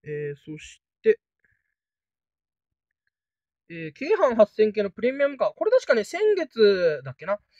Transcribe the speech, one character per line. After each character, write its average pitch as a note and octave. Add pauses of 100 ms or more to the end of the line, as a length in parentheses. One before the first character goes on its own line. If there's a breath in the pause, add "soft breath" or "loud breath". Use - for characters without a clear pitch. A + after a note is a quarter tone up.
え D3
ー、 C#3+
そ D#3
し - (220)
て、 A3 (2500)
え E3+ (140)
ー、 D3
京 E4
阪 D4+
八 A3
千 G#3+
系 G#3
の G3+
プ -
レ A#3
ミ C#4
ア C#4+
ム C#4+
カ A3
ー。 -
こ D#4+
れ G#4+
確 B4+
か -
ね、 G#3+
先 E4+ (160)
月 G3
だ C3
っ -
け D#3
な。 G3+ (220 soft breath)